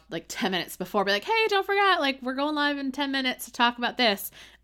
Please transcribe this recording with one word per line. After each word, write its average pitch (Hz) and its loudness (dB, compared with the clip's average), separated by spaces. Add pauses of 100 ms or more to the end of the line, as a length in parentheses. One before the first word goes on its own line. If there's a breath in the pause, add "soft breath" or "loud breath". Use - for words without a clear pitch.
like, 165 -6
ten 196 -2
minutes 170 -4
before, 240 0
be 302 2
like, 208 0
"Hey, 440 4
don't 392 2
forget, 392 2
like, 269 0
we're 254 -4
going 294 -2
live 294 0
in 269 -4
ten 285 -2
minutes 262 -2
to - -18
talk 240 2
about 240 -4
this." 214 2 (320 loud breath)